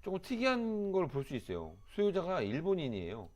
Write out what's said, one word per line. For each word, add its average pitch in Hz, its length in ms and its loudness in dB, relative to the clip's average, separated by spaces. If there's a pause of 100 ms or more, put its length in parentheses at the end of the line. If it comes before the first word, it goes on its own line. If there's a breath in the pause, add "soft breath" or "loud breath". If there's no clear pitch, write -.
조금 185 200 -4
특이한 226 720 0
걸 185 140 4
볼 139 180 -2
수 143 100 -6
있어요. 85 400 -4 (140)
소유자가 185 520 2
일본인이에요. 113 960 0